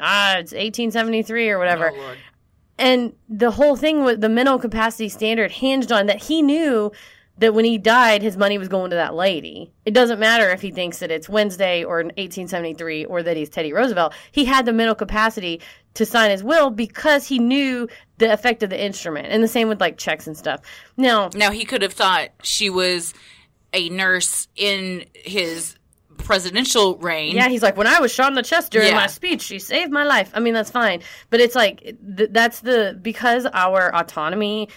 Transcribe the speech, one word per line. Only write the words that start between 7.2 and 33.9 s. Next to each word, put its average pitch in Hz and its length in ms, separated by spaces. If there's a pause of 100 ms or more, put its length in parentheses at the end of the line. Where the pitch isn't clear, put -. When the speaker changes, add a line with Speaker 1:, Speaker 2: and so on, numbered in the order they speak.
Speaker 1:
that 220 160
when 226 120
he 233 120
died, 220 440
his 208 140
money 202 220
was 185 100
going 185 220
to 175 60
that 160 180
lady. 165 560 (140)
It 214 100
doesn't 233 240
matter 220 320
if 185 100
he 196 120
thinks 175 260
that 170 140
it's 160 160
Wednesday 190 560
or 170 160
in 165 160
eighteen 180 320
seventy-three 165 560
or 175 180
that 165 140
he's 151 140
Teddy 156 220
Roosevelt. 180 400 (200)
He 294 120
had 262 220
the 233 60
mental 226 240
capacity 208 640 (340)
to 220 100
sign 220 260
his 196 140
will 285 240
because 269 580
he 269 120
knew 247 500 (300)
the 226 120
effect 226 320
of 202 60
the 185 100
instrument. 170 520
And 220 120
the 226 60
same 226 180
with, 214 140
like, 175 160
checks - 300
and 156 100
stuff. 139 240 (380)
Now, 220 360
Speaker 2:
Now, 202 180
he 226 120
could 233 160
have 190 140
thought 185 340 (140)
she - 260
was 180 460 (580)
a 175 160
nurse 185 580 (100)
in 190 580
his 170 600 (440)
presidential 196 800
reign. 160 360
Speaker 1:
Yeah, 247 140
he's 240 140
like, 196 160
"When 214 80
I 311 140
was 247 120
shot 262 160
in 277 60
the 254 80
chest 330 300
during 214 160
Speaker 2:
Yeah. 180 80
Speaker 1:
my 196 100
speech, 339 340
she 196 180
saved 294 320
my 294 140
life." 247 300
I 220 60
mean, 233 120
that's 220 180
fine. 208 300 (300)
But 226 100
it's 240 140
like, 208 260 (360)
th-, 208 140
that's 226 300
the, 220 400
because 240 460
our 185 500